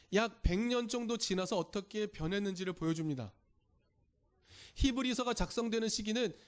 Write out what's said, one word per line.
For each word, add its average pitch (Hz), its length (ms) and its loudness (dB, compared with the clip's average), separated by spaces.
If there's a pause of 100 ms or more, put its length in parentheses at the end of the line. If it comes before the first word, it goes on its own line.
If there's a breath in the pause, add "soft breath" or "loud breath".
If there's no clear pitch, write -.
(140 soft breath)
약 226 280 0
백 180 160 4
년 240 300 2
정도 240 280 -2
지나서 185 420 0
어떻게 208 480 -4
변했는지를 185 680 -4
보여줍니다. 156 580 -2 (1400 loud breath)
히브리서가 247 600 4
작성되는 226 540 0
시기는 214 460 0 (140)